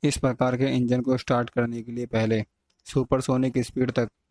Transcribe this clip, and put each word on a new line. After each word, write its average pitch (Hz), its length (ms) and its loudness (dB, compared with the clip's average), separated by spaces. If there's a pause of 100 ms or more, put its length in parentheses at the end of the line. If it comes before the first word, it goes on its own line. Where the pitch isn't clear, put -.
इस 147 140 2
प्रकार 127 400 0
के 131 200 0
इंजन 123 240 2
को 127 160 0
start 120 340 -2
करने 117 320 -2
के 117 100 -12
लिए 120 140 -6
पहले 110 380 2 (420)
supersonic 131 720 0
speed 127 320 0
तक 120 180 0 (220)